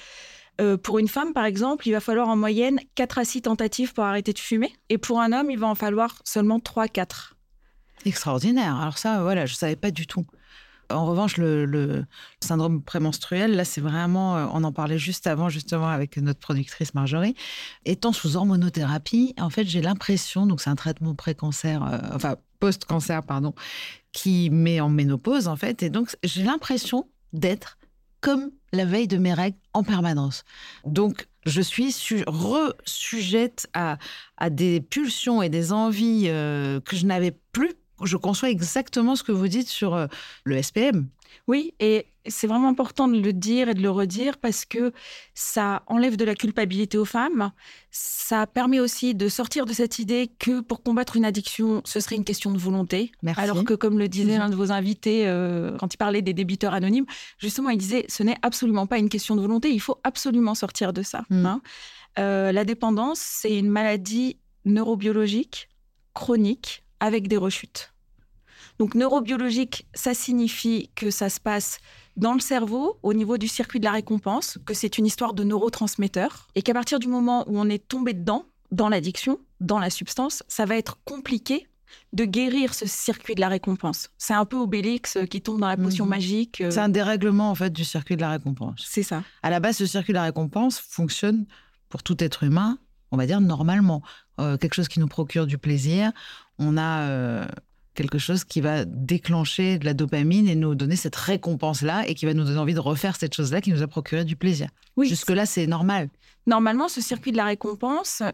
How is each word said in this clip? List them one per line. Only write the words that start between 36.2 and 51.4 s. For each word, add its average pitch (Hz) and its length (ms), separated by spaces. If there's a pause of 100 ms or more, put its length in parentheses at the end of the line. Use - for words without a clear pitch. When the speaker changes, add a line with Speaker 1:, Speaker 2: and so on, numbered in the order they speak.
Speaker 2:
euh, 147 540
que - 140
je 175 100
n'avais 180 320 (140)
plus. 330 220 (300)
Je 185 120
conçois 196 340
exactement 233 680
ce - 60
que 220 100
vous 190 160
dites 240 180
sur, 185 260
euh, 160 140 (380)
le 135 100
S 135 160
P 214 120
M. 180 260 (380)
Speaker 1:
Oui, 294 340
et 214 240 (220)
c'est 214 200
vraiment 247 220
important 262 400
de 226 100
le 202 140
dire 226 340
et 233 60
de 190 80
le 196 80
redire 202 480
parce - 260
que 240 300 (400)
ça 202 540
enlève 233 280
de 214 80
la 214 100
culpabilité 208 640
aux 214 60
femmes. 233 480 (400)
Ça - 560
permet 254 320
aussi 247 360
de 202 120
sortir 247 380
de 226 80
cette 233 260
idée 240 400
que 254 220
pour 233 200
combattre 240 360
une 220 80
addiction, 214 580